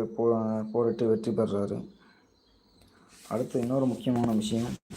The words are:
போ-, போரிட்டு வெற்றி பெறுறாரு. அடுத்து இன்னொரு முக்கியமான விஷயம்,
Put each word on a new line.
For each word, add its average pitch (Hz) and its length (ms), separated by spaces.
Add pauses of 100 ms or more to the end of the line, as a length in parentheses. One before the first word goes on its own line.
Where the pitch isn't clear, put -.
(140)
போ-, 110 560
போரிட்டு 117 400
வெற்றி 110 280
பெறுறாரு. 101 380 (1600)
அடுத்து 127 320
இன்னொரு 131 260
முக்கியமான 120 380 (120)
விஷயம், 117 320 (240)